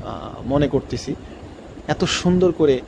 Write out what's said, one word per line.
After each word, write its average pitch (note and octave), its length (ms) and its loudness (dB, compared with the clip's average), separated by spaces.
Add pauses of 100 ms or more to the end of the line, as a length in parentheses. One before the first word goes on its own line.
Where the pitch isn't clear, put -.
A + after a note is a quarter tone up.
আহ, G2+ 300 -10 (120)
মনে C#3 220 2
করতেছি। - 460 -2 (760)
এত D3+ 160 0
সুন্দর F3+ 480 4
করে, C#3 360 4